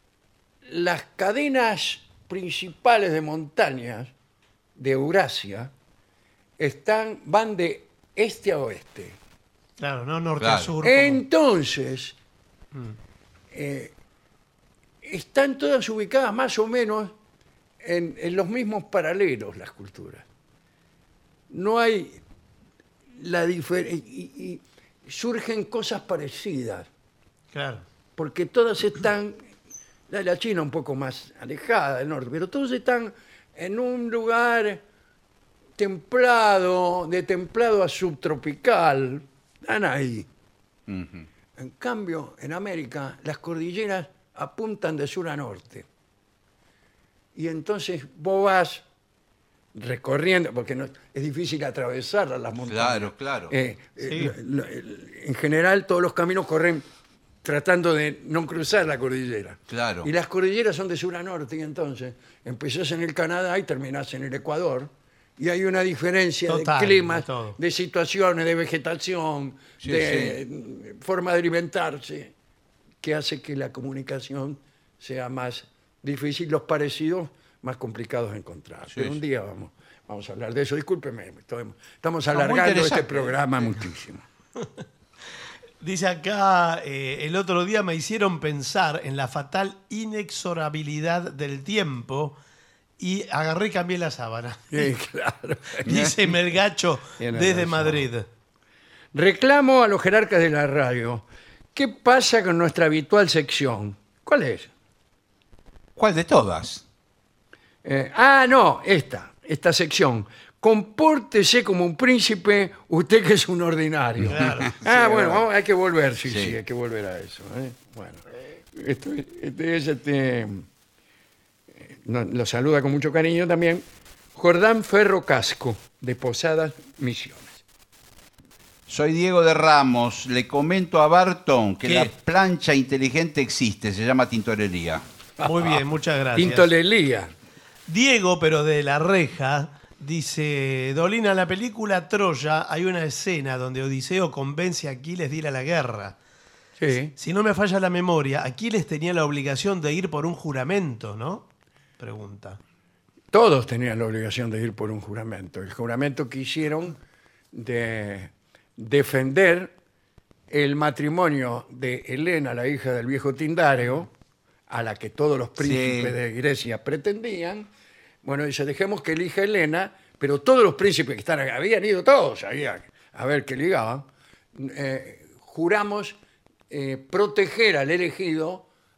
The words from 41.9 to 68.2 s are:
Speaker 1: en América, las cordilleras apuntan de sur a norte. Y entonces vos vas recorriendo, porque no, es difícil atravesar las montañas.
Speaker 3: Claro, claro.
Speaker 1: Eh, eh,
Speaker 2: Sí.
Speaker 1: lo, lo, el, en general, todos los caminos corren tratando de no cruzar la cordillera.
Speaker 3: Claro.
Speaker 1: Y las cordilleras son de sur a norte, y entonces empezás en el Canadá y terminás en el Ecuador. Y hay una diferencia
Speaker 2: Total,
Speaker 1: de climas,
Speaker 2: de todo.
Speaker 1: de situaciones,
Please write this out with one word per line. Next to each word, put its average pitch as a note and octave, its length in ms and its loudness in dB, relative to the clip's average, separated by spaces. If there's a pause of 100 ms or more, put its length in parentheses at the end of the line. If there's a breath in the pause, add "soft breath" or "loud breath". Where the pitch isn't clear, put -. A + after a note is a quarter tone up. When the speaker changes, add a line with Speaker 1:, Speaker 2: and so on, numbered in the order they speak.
Speaker 1:
en C#3+ 140 -12
América, D#3 720 -10
las D3+ 140 -8
cordilleras F3 680 -6 (280)
apuntan F3 640 -6
de C#3+ 100 -4
sur E3+ 220 -6
a D3 80 -6
norte. A2+ 480 -14 (1500)
Y D#3 120 -6
entonces D#3+ 580 -6 (120)
vos F#3+ 280 0
vas F#3+ 380 2 (920)
recorriendo, C#3 760 0
porque B2 220 -6
no, C3+ 100 -6 (280 soft breath)
es C#3 100 -6
difícil D3+ 400 -6
atravesar C3 680 -4 (100)
las A#2 140 -8
montañas. A#2 320 -4
Speaker 3:
Claro, G#2+ 320 -2
claro. B2+ 340 -8
Speaker 1:
Eh, B2+ 240 0 (200)
eh, B2 140 -12
Speaker 2:
Sí. D#3 100 -6
Speaker 1:
lo, C#3 140 -4 (280)
lo, - 40 -10
el, - 460 -16 (140)
en C#3 100 -4
general, F3 520 2
todos F3 140 2
los F3+ 120 2
caminos F3+ 320 0
corren D#3+ 380 0 (580 soft breath)
tratando E3+ 520 2
de D3+ 320 0
no D#3+ 200 -2
cruzar E3 400 0
la C#3+ 140 -4
cordillera. B2 580 -6 (100)
Speaker 3:
Claro. A#2 380 -4
Speaker 1:
Y D3 60 -2
las E3+ 160 0
cordilleras F#3+ 480 0
son F#3+ 120 -6
de F3 80 -4
sur F3 200 -6
a F3 80 -10
norte, D#3+ 340 -10
y D#3 40 -8
entonces C#3 520 -8 (320 soft breath)
empezás C3+ 460 -6
en E3+ 100 -4
el D#3+ 140 -4
Canadá F3 420 -2
y G3+ 60 -2
terminás C3+ 500 -8
en C3 120 -10
el C3 80 -8
Ecuador. D3 560 -4 (500)
Y D#3+ 100 -2
hay F3 140 0
una F#3 180 2
diferencia F3+ 680 0
Speaker 2:
Total, D#3 300 0
Speaker 1:
de G3+ 60 4
climas, E3+ 360 4
Speaker 2:
de - 40 -12
todo. A2+ 320 -8
Speaker 1:
de E3+ 140 -2
situaciones, F3+ 760 0